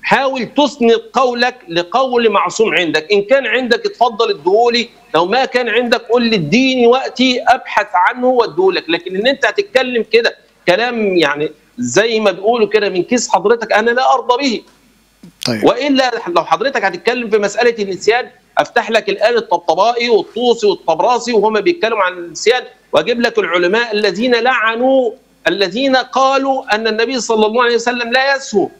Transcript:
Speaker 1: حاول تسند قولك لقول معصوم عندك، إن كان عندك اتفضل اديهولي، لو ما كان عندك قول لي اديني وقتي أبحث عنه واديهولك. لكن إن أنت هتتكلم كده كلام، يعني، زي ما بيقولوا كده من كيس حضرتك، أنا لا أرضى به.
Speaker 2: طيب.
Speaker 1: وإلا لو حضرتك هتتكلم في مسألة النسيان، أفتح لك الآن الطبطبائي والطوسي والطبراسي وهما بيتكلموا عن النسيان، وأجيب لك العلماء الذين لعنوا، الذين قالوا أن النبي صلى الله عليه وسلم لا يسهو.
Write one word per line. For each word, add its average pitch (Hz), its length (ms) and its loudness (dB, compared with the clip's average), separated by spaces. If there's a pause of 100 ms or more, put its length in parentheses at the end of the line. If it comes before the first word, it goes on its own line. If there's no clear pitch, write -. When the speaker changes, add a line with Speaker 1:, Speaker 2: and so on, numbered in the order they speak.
Speaker 1:
حاول 262 560 -2
تسند 240 340 2 (220)
قولك 247 420 0 (140)
لقول 233 600 0
معصوم 180 460 0
عندك، 156 360 0
إن 202 100 2
كان 254 260 0
عندك 226 380 -2
اتفضل 226 440 0
اديهولي، 214 600 0 (260)
لو 170 100 4
ما 247 200 0
كان 247 240 -2
عندك 233 320 0
قول 240 220 0
لي 226 120 0
اديني 233 520 2
وقتي 247 600 0
أبحث 226 460 0
عنه 233 340 0
واديهولك. 185 600 0
لكن 170 260 -4
إن 208 120 0
أنت 269 180 0
هتتكلم 226 680 -2
كده 226 240 2 (320)
كلام، 220 500 0
يعني، 147 340 0 (260)
زي 214 420 0
ما 208 120 2
بيقولوا 208 360 0
كده 208 220 0
من 185 140 -2
كيس 240 260 -2
حضرتك، 214 440 0
أنا 220 180 2
لا 262 220 2
أرضى 240 300 0
به. 233 180 -2 (840)
Speaker 2:
طيب. 110 180 -2
Speaker 1:
وإلا 254 480 2 (240)
لو 165 100 2
حضرتك 190 400 -2
هتتكلم 226 440 -2
في 214 80 2
مسألة 220 460 0
النسيان، 208 460 -2 (280)
أفتح 214 340 -2
لك 214 180 0
الآن 226 280 0
الطبطبائي 214 720 0
والطوسي 226 580 0
والطبراسي 196 680 0
وهما 214 260 2
بيتكلموا 196 440 0
عن 180 100 0
النسيان، 180 500 -2 (300)
وأجيب 196 280 0
لك 233 180 0
العلماء 190 560 0
الذين 214 400 0
لعنوا، 240 760 0 (360)
الذين 196 480 0
قالوا 269 800 0
أن 220 120 -2
النبي 233 320 -2
صلى 214 260 0
الله 226 180 0
عليه 240 120 2
وسلم 233 380 -2
لا 269 220 2
يسهو. 208 340 -2 (100)